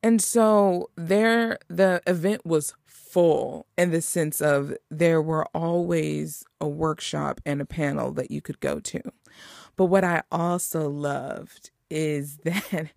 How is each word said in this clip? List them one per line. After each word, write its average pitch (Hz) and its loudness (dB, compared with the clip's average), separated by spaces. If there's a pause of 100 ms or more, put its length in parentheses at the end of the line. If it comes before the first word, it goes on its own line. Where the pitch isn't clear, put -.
And 226 4
so 208 4
there, 220 2 (100)
the 180 2
event 180 0
was 160 0 (120)
full - 0 (120)
in 175 2
the 165 2
sense 156 -2
of 143 2 (160)
there 165 2
were 156 0
always 165 -2 (160)
a 156 -2
workshop 151 -4
and 143 -2
a 143 -6
panel 143 -4
that 147 -6
you 147 -6
could - -12
go - -2
to. - -8 (760)
But 185 2
what 185 4
I 175 0
also 170 -2
loved 143 -8 (180)
is 147 -4
<laughs> - -20
that 170 -4